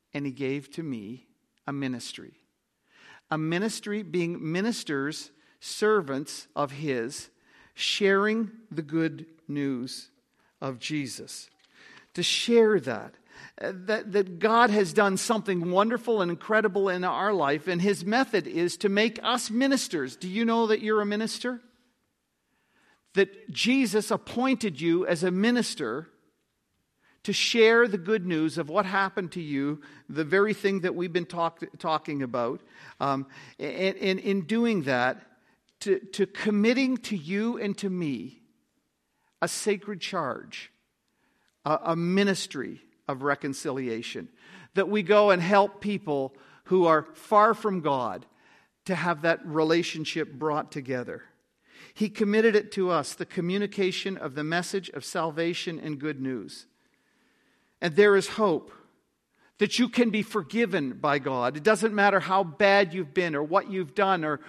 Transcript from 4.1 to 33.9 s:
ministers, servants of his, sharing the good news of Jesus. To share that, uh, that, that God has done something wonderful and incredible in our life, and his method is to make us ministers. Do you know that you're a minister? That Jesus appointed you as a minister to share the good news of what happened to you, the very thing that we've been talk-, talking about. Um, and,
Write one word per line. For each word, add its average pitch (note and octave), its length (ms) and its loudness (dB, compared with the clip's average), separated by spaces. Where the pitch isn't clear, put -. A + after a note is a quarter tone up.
ministers, D#3+ 800 -4
servants D3+ 960 -2
of C#3+ 140 -2
his, C3+ 580 -4
sharing G#3 760 2
the D#3 100 -6
good D#3 460 -2
news C#3 640 -4
of C3+ 200 -8
Jesus. C3+ 720 -8
To F3+ 80 -4
share A3 580 4
that, A#2 360 -8
uh, E3+ 140 -4
that, G3+ 380 -6
that F#3 260 0
God A3 320 4
has G3 240 2
done G3 240 4
something F#3 520 -2
wonderful A3 520 2
and F3 80 0
incredible G3+ 580 0
in F3+ 160 -2
our F#3 300 0
life, D3+ 340 0
and F3 140 0
his F#3+ 240 0
method G#3 400 0
is E3+ 320 -2
to G#3 100 0
make G#3+ 340 2
us A#3+ 280 -2
ministers. G#3+ 680 0
Do F3+ 120 -10
you A3+ 180 0
know A3+ 220 2
that A3 120 2
you're G#3+ 220 0
a G3+ 40 -2
minister? A3 540 -4
That - 400 0
Jesus A3 580 2
appointed A3+ 680 0
you E3+ 260 2
as E3 160 0
a F#3 80 2
minister F#3 800 0
to G#3 80 -2
share A#3 560 6
the G3 100 -2
good F3+ 260 -2
news D#3+ 320 0
of D#3 120 -4
what F#3+ 180 0
happened G3 460 -2
to F3 100 -8
you, D3 380 -4
the D3 140 -4
very G3 320 2
thing G3 280 0
that F3+ 120 -2
we've F3 180 -4
been F3 140 -2
talk-, E3+ 380 -4
talking D#3 460 -4
about. A#2+ 380 -4
Um, C3+ 260 -2
and, F3+ 380 -4